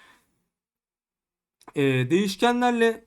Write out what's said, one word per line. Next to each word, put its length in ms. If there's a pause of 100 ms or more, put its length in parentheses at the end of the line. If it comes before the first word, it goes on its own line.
(1700)
Ee, 80 (280)
değişkenlerle 960